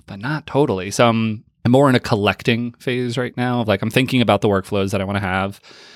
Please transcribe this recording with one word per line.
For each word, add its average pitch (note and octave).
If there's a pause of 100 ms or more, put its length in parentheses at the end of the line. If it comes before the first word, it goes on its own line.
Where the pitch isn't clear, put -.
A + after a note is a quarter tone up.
but G2+
not D3
totally." G2+
So A#2+
I'm, A2+ (220)
I'm A#2+
more C3+
in B2+
a A#2+
collecting A2+
phase B2
right B2
now B2
of, G#2+
like, G2
I'm A2
thinking B2+
about G#2
the A2+
workflows G2
that G2
I -
wanna G2+
have F#2+ (360)